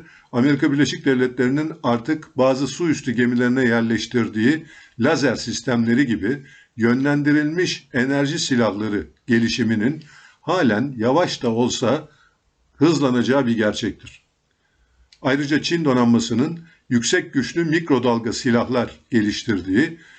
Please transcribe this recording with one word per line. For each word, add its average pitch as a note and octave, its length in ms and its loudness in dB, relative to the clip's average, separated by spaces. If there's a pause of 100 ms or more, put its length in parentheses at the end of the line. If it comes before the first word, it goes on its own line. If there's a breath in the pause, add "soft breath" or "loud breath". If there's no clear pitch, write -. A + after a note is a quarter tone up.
(320 loud breath)
Amerika C#3 400 2
Birleşik D3 320 0
Devletleri'nin C3 680 0 (100)
artık C3 540 -2
bazı C3 300 2
su E3+ 220 -4
üstü C#3 240 -2
gemilerine B2 520 0
yerleştirdiği A#2 1040 0 (320 loud breath)
lazer B2+ 380 0
sistemleri A#2+ 680 0
gibi A2+ 400 -4 (300 loud breath)
yönlendirilmiş D3 1160 0
enerji C#3 460 -2
silahları G#2 680 -2 (200)
gelişiminin A2+ 800 0 (360 loud breath)
halen C#3 560 0
yavaş C#3 460 0
da A#2+ 80 -2
olsa B2 580 -2 (680 soft breath)
hızlanacağı C3+ 720 2
bir A#2 100 0
gerçektir. - 680 -4 (1000)
Ayrıca C#3+ 400 0
Çin E3+ 220 -2
donanmasının B2 760 2 (280 loud breath)
yüksek D3 460 0
güçlü E3 300 -2
mikrodalga B2+ 680 0
silahlar A#2 680 -2 (100)
geliştirdiği G#2 920 0 (180 loud breath)